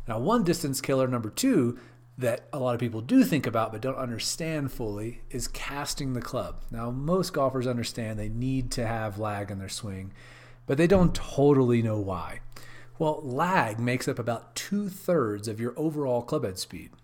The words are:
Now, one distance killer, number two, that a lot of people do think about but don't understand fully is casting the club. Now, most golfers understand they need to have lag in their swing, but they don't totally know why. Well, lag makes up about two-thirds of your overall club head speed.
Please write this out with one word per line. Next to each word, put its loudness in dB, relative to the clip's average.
Now, -2
one 4
distance 0
killer, 2
number 0
two, 2
that -2
a -6
lot 0
of -2
people -2
do 6
think 2
about 0
but -8
don't -2
understand -4
fully -6
is -4
casting -4
the -2
club. -4
Now, -4
most 0
golfers 2
understand -2
they -2
need 0
to -2
have -4
lag -2
in -6
their -8
swing, -8
but 2
they 6
don't 6
totally 6
know 0
why. -4
Well, 2
lag 2
makes 0
up -2
about -4
two-thirds -2
of -4
your -4
overall 0
club -2
head -4
speed. -12